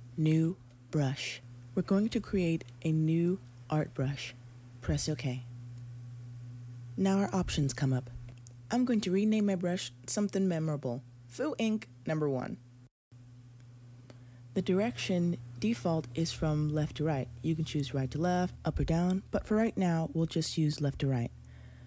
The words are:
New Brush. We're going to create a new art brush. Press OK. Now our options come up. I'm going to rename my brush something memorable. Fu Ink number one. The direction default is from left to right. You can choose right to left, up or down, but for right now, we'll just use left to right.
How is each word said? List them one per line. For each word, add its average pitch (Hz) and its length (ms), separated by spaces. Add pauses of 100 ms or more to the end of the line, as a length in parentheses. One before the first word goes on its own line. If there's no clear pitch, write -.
(180)
New 160 400 (320)
Brush. 139 520 (340)
We're 180 80
going 208 260
to 240 100
create 175 460 (180)
a 160 80
new 165 480 (300)
art 156 240
brush. 139 420 (460)
Press - 260
OK. 131 380 (1500)
Now 190 220
our - 140
options 156 400
come 135 200
up. 123 160 (600)
I'm 247 140
going 240 160
to 190 120
rename 208 340
my 196 100
brush 175 380 (140)
something 196 380
memorable. 156 580 (260)
Fu 285 280
Ink 220 300 (180)
number 156 220
one. 131 300 (2000)
The 196 80
direction 185 760 (220)
default 180 540
is 165 200
from 151 420
left 151 220
to 151 80
right. 147 240 (120)
You 160 140
can 156 80
choose 143 300
right 131 180
to 135 60
left, 180 360 (120)
up 160 120
or - 60
down, 180 480
but - 140
for 214 100
right 226 220
now, 170 340
we'll 165 140
just - 320
use 156 240
left 139 180
to 143 80
right. 123 240 (560)